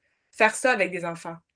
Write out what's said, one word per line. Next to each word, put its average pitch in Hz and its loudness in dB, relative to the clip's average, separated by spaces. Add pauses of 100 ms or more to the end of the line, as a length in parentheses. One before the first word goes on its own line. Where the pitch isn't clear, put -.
(300)
faire 220 2
ça - 0
avec 190 0
des 175 -8
enfants. 170 -10 (200)